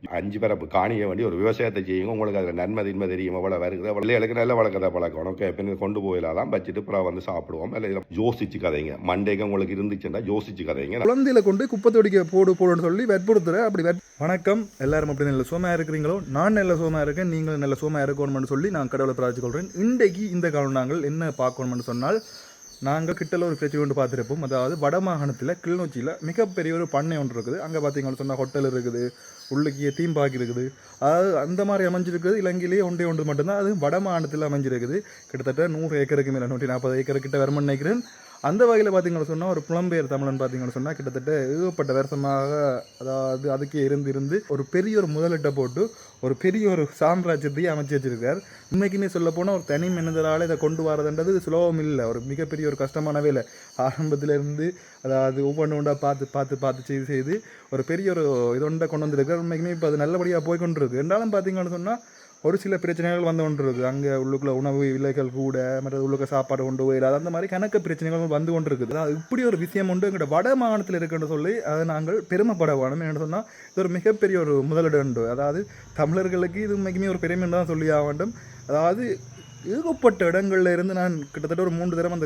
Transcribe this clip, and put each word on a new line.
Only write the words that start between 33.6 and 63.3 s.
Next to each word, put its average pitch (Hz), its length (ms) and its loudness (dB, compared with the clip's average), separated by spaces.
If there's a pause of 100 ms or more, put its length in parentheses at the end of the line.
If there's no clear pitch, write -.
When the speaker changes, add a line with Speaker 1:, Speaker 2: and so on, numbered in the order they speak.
Speaker 2:
வட 147 200 2
மாகாணத்துல 156 520 -2
அமைஞ்சிருக்குது. 135 480 -2 (300)
கிட்டத்தட்ட 135 380 0
நூறு 156 320 -2
ஏக்கருக்கு 139 320 2
மேல, 127 160 -2
நூற்றி 127 180 -4
நாற்பது 127 320 0
ஏக்கர் 135 220 0
கிட்ட 139 260 2
வரும்னு 139 60 0
நினைக்கிறேன். 143 520 0 (380)
அந்த 196 240 0
வகையில 214 280 4
பார்த்தீங்கன்னு 170 320 0
சொன்னா, 160 200 -4
ஒரு 165 240 -2
புலம்பெயர் 165 380 0
தமிழன் 135 340 -2
பார்த்தீங்கன்னு 127 300 -4
சொன்னா, 139 200 -4
கிட்டத்தட்ட 139 560 -2
ஏகப்பட்ட 156 460 -2
வருஷமாக, 139 880 0 (160)
அதாவது, 135 540 -2
அதுக்கே 143 300 -2
இருந்து, 139 260 2
இருந்து 139 380 -2
ஒரு 139 240 -2
பெரிய 208 260 2
ஒரு 185 100 2
முதலீட்டை 151 480 0
போட்டு 139 340 0 (300)
ஒரு 131 160 0
பெரிய 196 340 2
ஒரு 160 180 2 (120)
சாம்ராஜ்யத்தையே 160 760 2
அமைச்சு 147 160 -2
வச்சிருக்கார். 131 500 0 (360)
உண்மைக்குமே 196 300 2
சொல்ல 170 240 0
போனா, 175 220 0
ஒரு 185 160 0
தனி 151 200 0
மனிதரால 160 560 2
இதை 165 140 0
கொண்டு 156 260 0
வரதுன்றது 156 560 2
சுலபம் 170 400 2
இல்ல. 143 280 0
ஒரு 117 120 -2
மிகப்பெரிய 147 480 -4
ஒரு 143 100 -2
கஷ்டமான 147 440 -2
வேலை. 139 220 2 (340)
ஆரம்பத்துல 139 460 0
இருந்து, 147 500 0 (280)
அதாவது, 131 460 0
ஒவ்வொன்று 151 300 0
ஒன்றா 147 160 2
பார்த்து, 139 320 0
பார்த்து, 135 320 -4
பார்த்து 131 240 -2
செய்து, 135 240 -4
செய்து 143 360 -2 (280)
ஒரு 131 140 -2
பெரிய 185 280 0
ஒரு 135 440 2
இது 139 100 0
ஒன்றை 160 220 0
கொண்டு 151 180 -2
வந்திருக்கார். 151 400 0
உண்மைக்குமே 170 240 -2
இப்ப 165 180 0
அது 151 100 2
நல்லபடியா 175 420 2
போய் 165 200 0
கொண்டிருக்கு. 156 340 0
இருந்தாலும் 196 400 2
பார்த்தீங்கன்னு 185 360 0
சொன்னா, 180 300 -4 (440)
ஒரு 170 140 2
சில 190 200 0
பிரச்சனைகள் 170 560 0